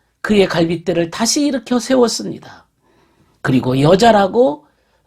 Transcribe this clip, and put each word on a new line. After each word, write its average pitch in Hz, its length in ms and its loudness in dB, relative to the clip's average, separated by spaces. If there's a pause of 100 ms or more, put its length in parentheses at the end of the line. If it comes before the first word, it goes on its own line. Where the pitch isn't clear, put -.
(220)
그의 202 240 2
갈빗대를 170 640 -2
다시 226 340 -2
일으켜 254 340 -4
세웠습니다. 226 880 -4 (760)
그리고 127 380 0
여자라고, 208 840 2 (400)